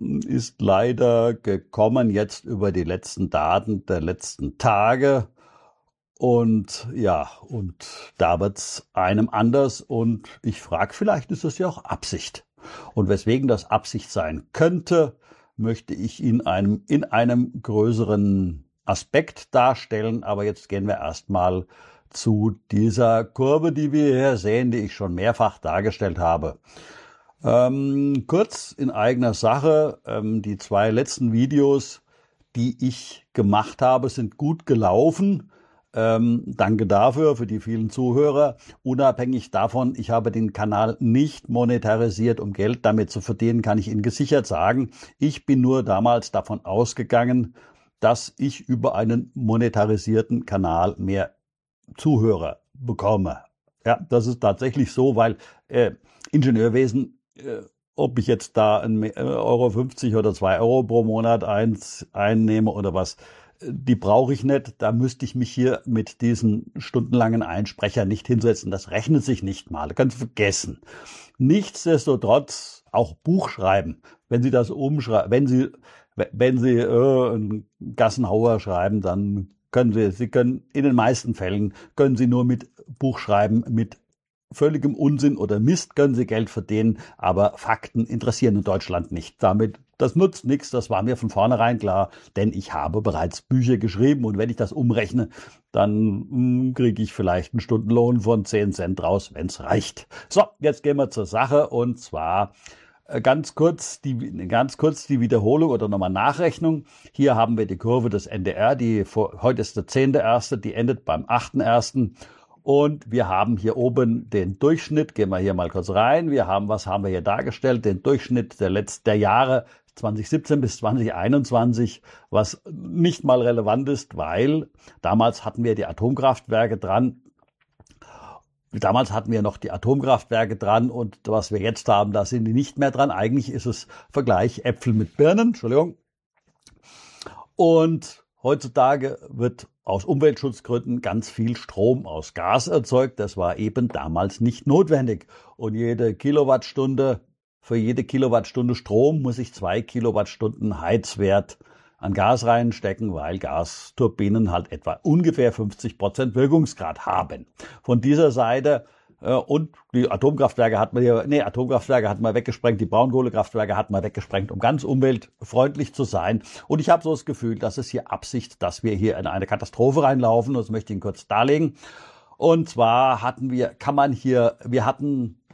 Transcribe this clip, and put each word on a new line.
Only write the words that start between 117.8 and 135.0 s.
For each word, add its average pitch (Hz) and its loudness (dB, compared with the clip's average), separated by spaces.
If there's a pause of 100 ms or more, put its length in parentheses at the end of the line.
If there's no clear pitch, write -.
Den 95 -2
Durchschnitt 123 -2
der 95 0
letz-, 98 -4
der 107 2
Jahre 120 2 (300)
zwanzig 107 -6
siebzehn 151 0
bis 120 -4
zwanzig 113 -2
einundzwanzig, 120 0 (260)
was - -2 (100)
nicht 156 -2
mal 127 4
relevant 117 0
ist, - -6
weil 110 0 (320)
damals 113 2
hatten 117 -6
wir 117 2
die 98 -4
Atomkraftwerke 120 0
dran. 117 -2 (1500)
Damals 104 0
hatten 107 -4
wir 110 0
noch 104 -2
die - -10
Atomkraftwerke 113 0
dran 110 2
und 113 -8
was 107 -2
wir 104 -2
jetzt 110 -4
haben, 104 4
da 101 0
sind 117 -2
die 110 0
nicht 139 0
mehr 139 0
dran. 139 0
Eigentlich 110 -2
ist - -8
es - -6 (240)
Vergleich 120 0
Äpfel 120 -2
mit 107 -2